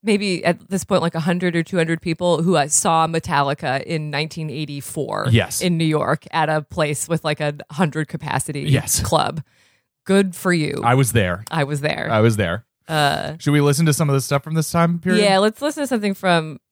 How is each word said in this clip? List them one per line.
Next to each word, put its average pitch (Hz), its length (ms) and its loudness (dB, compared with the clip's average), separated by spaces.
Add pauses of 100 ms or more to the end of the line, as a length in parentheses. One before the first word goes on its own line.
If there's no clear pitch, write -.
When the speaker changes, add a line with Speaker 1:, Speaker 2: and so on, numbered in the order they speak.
Speaker 1:
maybe 202 420 0
at - 240 0
this 185 160 -4
point, - 180 0
like, 165 140 -2
a 165 40 -2
hundred 175 360 0
or 165 80 0
two 190 120 -4
hundred 165 240 0
people 170 420 0
who, 180 140 2
uh, 143 120 2
saw 160 400 2
Metallica 143 760 -2
in 156 280 -6
nineteen 156 380 -6
eighty-four 135 840 -6
Speaker 2:
Yes. 110 300 2
Speaker 1:
in 175 160 0
New 165 100 0
York 151 440 0
at 156 180 0
a 156 140 -2
place 151 460 -4
with, 165 160 -2
like, 151 160 -2
a 147 160 -4 (160)
hundred 156 340 -2
capacity 143 540 -4
Speaker 2:
Yes. 151 400 0
Speaker 1:
club. - 420 0 (600)
Good 190 320 2
for 180 160 -2
you. 165 320 -2
Speaker 2:
I 120 100 6
was 131 160 4
there. 95 400 0
Speaker 1:
I 156 140 0
was 143 160 -6
there. - 280 -4
Speaker 2:
I 110 120 2
was 110 160 4
there. 98 280 -2 (220)
Speaker 1:
Uh, 151 540 0
Speaker 2:
Should 147 100 -2
we 147 100 4
listen 143 260 2
to 151 60 4
some 147 160 0
of 139 60 2
the 135 60 2
stuff 143 240 -2
from 156 100 -8
this 160 160 0
time 170 300 2
period? 185 240 2
Speaker 1:
yeah, 190 140 4
let's 214 220 2
listen 294 220 -2
to 269 60 -4
something 208 260 -2
from 165 460 0 (120)